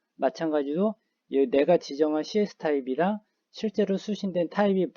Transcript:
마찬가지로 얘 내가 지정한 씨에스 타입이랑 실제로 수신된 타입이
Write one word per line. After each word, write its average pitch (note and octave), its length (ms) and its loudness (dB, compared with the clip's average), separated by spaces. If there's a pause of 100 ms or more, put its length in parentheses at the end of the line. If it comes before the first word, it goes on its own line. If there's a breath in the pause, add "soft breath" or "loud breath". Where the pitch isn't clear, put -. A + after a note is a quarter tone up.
(180)
마찬가지로 D#3+ 800 0 (360)
얘 C3+ 140 4
내가 C#3+ 320 4
지정한 D3+ 440 0
씨에스 G3+ 360 -2
타입이랑 D3+ 600 -2 (300)
실제로 G3+ 480 -2
수신된 F3+ 520 -4
타입이 G3 480 2